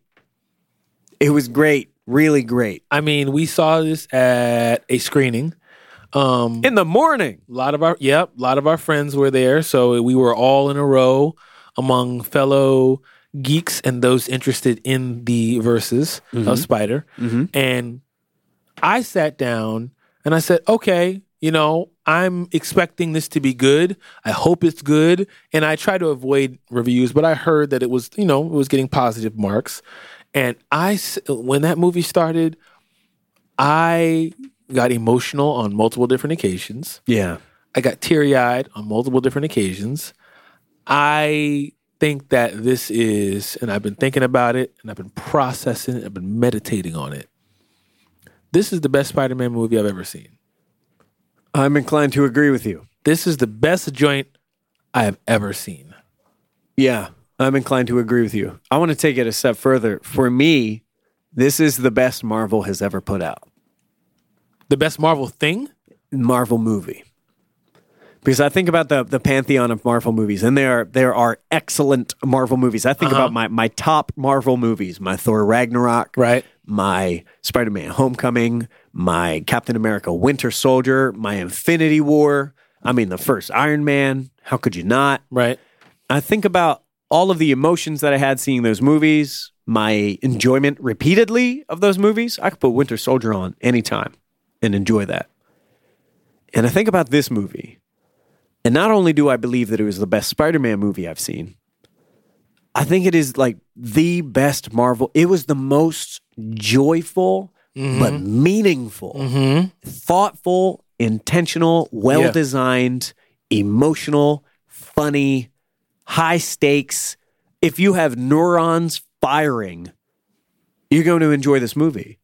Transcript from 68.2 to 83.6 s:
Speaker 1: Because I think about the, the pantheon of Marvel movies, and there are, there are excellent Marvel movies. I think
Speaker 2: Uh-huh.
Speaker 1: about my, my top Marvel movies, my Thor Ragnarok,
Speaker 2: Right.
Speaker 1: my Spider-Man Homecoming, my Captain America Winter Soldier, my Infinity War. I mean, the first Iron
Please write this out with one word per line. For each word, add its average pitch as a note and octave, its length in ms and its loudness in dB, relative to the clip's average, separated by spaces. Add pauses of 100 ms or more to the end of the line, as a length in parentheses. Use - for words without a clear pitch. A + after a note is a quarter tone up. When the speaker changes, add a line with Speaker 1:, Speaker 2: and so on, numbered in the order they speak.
Speaker 1:
Because C3 180 2
I C#3+ 100 2
think F3+ 200 0
about D#3+ 200 2
the, C#3 140 0
the C3 160 -4
pantheon C3+ 520 2
of A2+ 120 -6
Marvel A#2+ 280 0
movies, G#2 320 -2
and B2 120 2
there B2+ 260 2
are, G#2+ 40 -6
there B2+ 300 0
are A#2+ 240 0 (100)
excellent C#3 640 -2 (100)
Marvel C3 320 0
movies. A#2+ 300 0
I C3 80 2
think C#3 180 -2
Speaker 2:
Uh-huh. C3+ 120 2
Speaker 1:
about A#2+ 100 0
my, A2+ 140 -2
my A2+ 220 0
top - 460 -2
Marvel C3 420 0
movies, G2+ 420 -4
my F#2+ 160 -4
Thor G#2+ 300 0
Ragnarok, A#2+ 680 0
Speaker 2:
Right. B2 300 2 (200)
Speaker 1:
my F#2+ 580 -2 (180)
Spider-Man G2+ 480 -4
Homecoming, A#2+ 800 -2 (260)
my E2+ 540 -2
Captain A#2+ 280 -2
America G#2+ 380 -2
Winter B2 380 0
Soldier, C3 640 2
my G#2 220 -6
Infinity D#3 640 0
War. C#3+ 540 2 (300)
I B2 80 0
mean, A#2 180 0
the F2+ 80 -4
first A2 340 -2
Iron D3 320 0